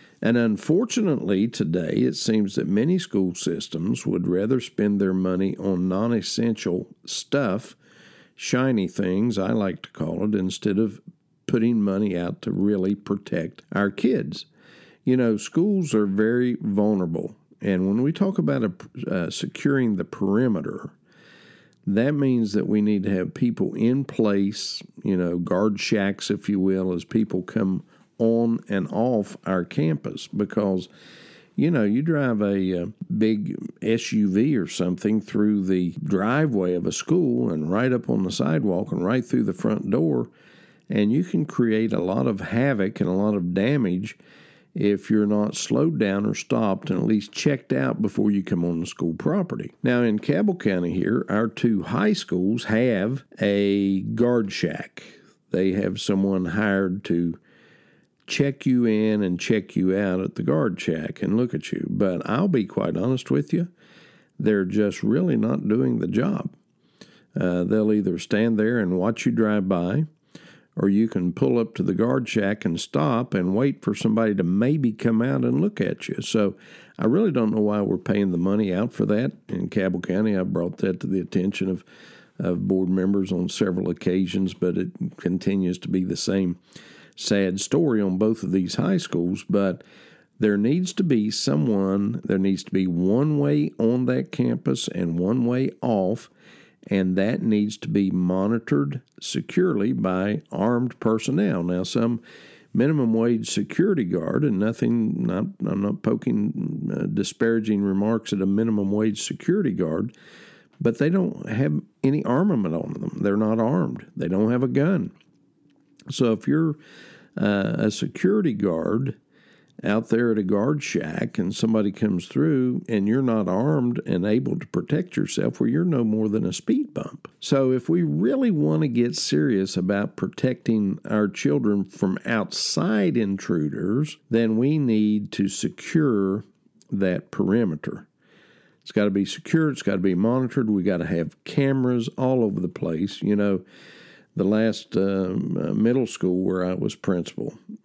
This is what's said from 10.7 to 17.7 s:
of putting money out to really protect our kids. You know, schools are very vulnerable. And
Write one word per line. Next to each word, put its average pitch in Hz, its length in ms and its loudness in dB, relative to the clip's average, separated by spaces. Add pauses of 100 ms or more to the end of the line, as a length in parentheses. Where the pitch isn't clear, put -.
of 107 220 0 (480)
putting 117 340 2
money 98 340 0
out 87 260 -4
to 113 100 -4
really 98 420 0
protect - 680 -6 (100)
our 101 180 0
kids. 117 560 -2 (560)
You 127 140 2
know, 117 200 2
schools 175 560 0
are 107 140 2
very 113 540 2
vulnerable. 98 760 0 (260)
And 95 280 0